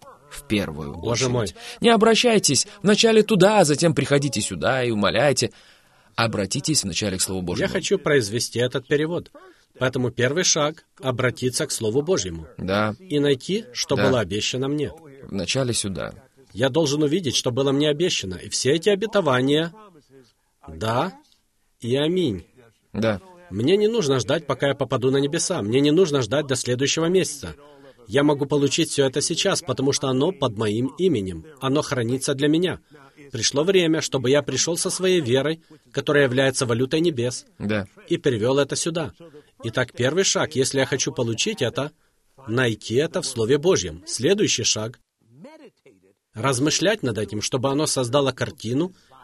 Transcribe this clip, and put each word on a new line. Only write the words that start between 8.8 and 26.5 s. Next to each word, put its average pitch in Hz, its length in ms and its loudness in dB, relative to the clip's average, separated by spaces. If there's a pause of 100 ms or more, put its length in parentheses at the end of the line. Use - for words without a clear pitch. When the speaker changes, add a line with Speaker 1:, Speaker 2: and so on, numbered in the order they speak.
Speaker 2:
перевод. 156 440 -2 (480)
Поэтому 127 320 -2
первый 135 340 0
шаг — 156 420 0 (160)
обратиться 123 640 -2
к - 40 -8
Слову 113 300 -2
Божьему. 95 460 -2 (100)
Speaker 1:
Да. 104 420 -2
Speaker 2:
И 147 200 -4
найти, 143 560 0
что - 220 -4
Speaker 1:
Да. - 120 2
Speaker 2:
было 127 120 2
обещано 107 480 -4
мне. 147 220 -2 (340)
Speaker 1:
Вначале 113 500 -2
сюда. 80 400 -6 (400)
Speaker 2:
Я 127 160 0
должен 151 320 0
увидеть, 160 340 0
что - 140 -2
было 135 220 0
мне 147 180 2
обещано. 147 460 -2
И - 120 -14
все - 240 0
эти 170 160 0
обетования, 165 840 2 (920)
да 113 460 -2 (680)
и 117 160 -4
аминь. 147 500 -2 (480)
Speaker 1:
Да. 107 260 0 (300)
Speaker 2:
Мне 123 260 2
не 208 100 4
нужно 165 320 0
ждать, 139 280 -2
пока 139 220 0
я 135 60 0
попаду 131 360 0
на 139 80 2
небеса. 156 440 -2
Мне 113 180 2
не 143 100 4
нужно 151 320 4
ждать 135 240 -2
до 127 100 -2